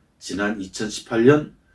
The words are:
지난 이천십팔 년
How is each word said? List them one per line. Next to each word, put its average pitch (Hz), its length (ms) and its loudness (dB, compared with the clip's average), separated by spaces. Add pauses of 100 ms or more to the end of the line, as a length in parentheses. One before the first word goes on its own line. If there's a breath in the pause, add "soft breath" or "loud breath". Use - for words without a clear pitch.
(180)
지난 101 420 -6
이천십팔 107 680 -4
년 151 300 4 (200)